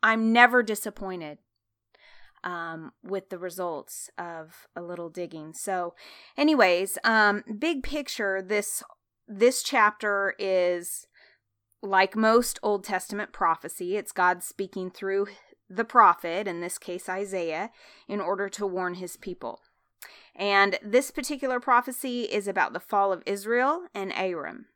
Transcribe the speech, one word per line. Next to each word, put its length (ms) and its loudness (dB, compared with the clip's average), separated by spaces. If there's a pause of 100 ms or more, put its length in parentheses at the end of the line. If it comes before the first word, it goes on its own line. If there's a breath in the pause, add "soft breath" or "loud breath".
I'm 320 2
never 280 8
disappointed, 760 -6 (1040 soft breath)
um, 480 -8 (100)
with 280 -6
the 80 -10
results 800 -8
of 480 -12 (100)
a 60 -10
little 260 -10
digging. 460 -10
So 400 -4 (420 loud breath)
anyways, 680 4
um, 380 4 (160)
big 240 -2
picture, 600 -4
this, 400 -2 (440)
this 360 4
chapter 760 2
is, 680 0 (760 soft breath)
like 300 4
most 480 4
Old 220 0
Testament 480 -6
prophecy, 640 -2
it's 160 -6
God 320 2
speaking 440 -8
through 380 -2 (420 loud breath)
the 160 -2
prophet, 640 4
in 140 -6
this 180 -8
case 300 -10
Isaiah, 640 -6 (340 soft breath)
in 140 -6
order 300 -2
to 140 -8
warn 300 -4
his 220 -12
people. 460 -12 (720 loud breath)
And 440 2
this 300 2
particular 480 -4
prophecy 640 0
is 240 -4
about 260 0
the 60 -6
fall 340 0
of 140 -6
Israel 680 -2
and 200 -8
Aram. 640 -6